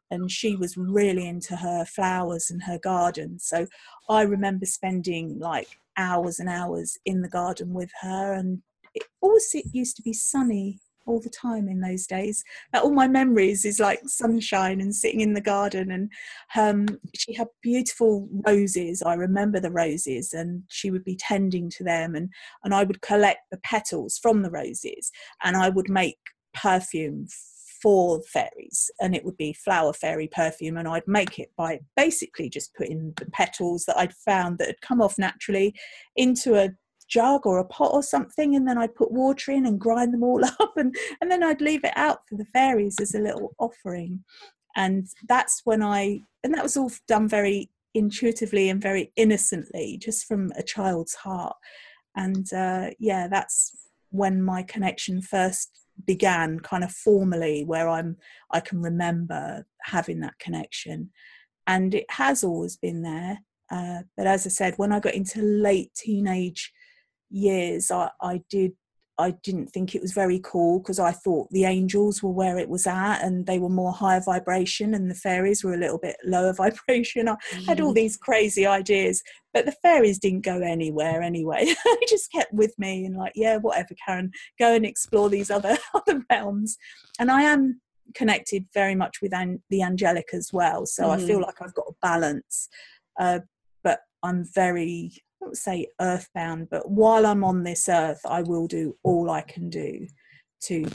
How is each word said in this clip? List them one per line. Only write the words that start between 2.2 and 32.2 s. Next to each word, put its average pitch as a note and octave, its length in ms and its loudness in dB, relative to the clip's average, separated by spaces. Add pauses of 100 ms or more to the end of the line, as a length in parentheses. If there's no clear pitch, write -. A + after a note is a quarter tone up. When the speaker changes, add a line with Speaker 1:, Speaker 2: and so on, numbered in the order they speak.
Speaker 1:
and F3 120 -8
her F3+ 160 -8
garden. F3 600 -2
So E3+ 260 -2 (420)
I A3 140 4
remember G3 460 0
spending, E3+ 720 -4
like, D#3+ 400 -6 (180)
hours F3+ 420 -2
and F3 100 -6
hours F3 560 -6
in F#3 160 0
the F3 80 -4
garden F3+ 440 -4
with F3+ 180 -8 (100)
her, F#3+ 320 -4
and F#3 280 -4 (320)
it - 100 -8 (180)
always, G#4+ 340 4
it D4 180 -6
used B3 240 -4
to A3 60 -20
be A3+ 100 -4
sunny G#3 680 -2 (260)
all A#3 140 0
the A3+ 100 -10
time A3+ 380 -4
in F#3 140 -4
those F#3 240 -4
days. G#3 380 -6 (280)
Like, - 120 2
all D4 100 4
my C4 140 6
memories A3+ 580 4
is, G#3 140 -2
like, G3+ 260 4
sunshine G#3+ 760 0
and G3 160 -2
sitting - 260 0
in G#3+ 120 2
the G#3 80 -2
garden, G3+ 480 0
and, F#3+ 220 -4 (440)
um, G#3 440 2 (160)
she - 180 -6
had A3 140 -4 (160)
beautiful A#3 680 2 (160)
roses. F#3+ 560 2
I E3+ 140 0
remember F#3+ 440 0
the F3+ 120 -4
roses, D#3+ 640 -2
and F3 360 -6
she - 220 -6
would F#3 120 -2
be F#3 120 -6
tending F#3 560 -2
to - 120 -12
them, E3+ 300 -2
and, E3 160 -4 (340)
and G3 120 0
I G3+ 80 4
would F#3+ 180 -2
collect G#3 480 4
the F#3 80 -12
petals F#3 640 -4
from A3 240 4
the F3 80 -4
roses, - 600 -8 (300)
and F#3 160 2
I F#3+ 120 4
would F#3+ 200 0
make F#3 300 0 (340)
perfume D#3+ 720 0 (560)
for F3+ 380 4
the D#3+ 60 -12
fairies, - 680 -4 (100)
and F#3 140 2
it E3 100 -6
would F#3 120 -8
be D3+ 160 -4
flower E3 400 0
fairy D#3+ 340 -4
perfume, D#3+ 500 -4
and E3 100 -6
I'd E3 200 -4
make G3 320 0
it D3 180 -14
by E3 220 -4 (160)
basically - 540 0